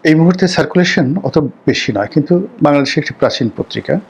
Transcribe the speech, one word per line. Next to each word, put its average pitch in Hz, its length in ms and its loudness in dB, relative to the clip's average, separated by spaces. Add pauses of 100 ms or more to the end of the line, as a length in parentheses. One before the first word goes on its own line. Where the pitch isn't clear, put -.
এই 156 120 4
মুহূর্তে 180 320 2
সার্কুলেশন 175 760 0
অত 131 160 0
বেশি - 540 -2
নয়, 101 140 -2
কিন্তু 175 400 0 (140)
বাংলাদেশের 143 420 2
একটি - 100 -10
প্রাচীন 123 440 -2
পত্রিকা - 420 -4 (100)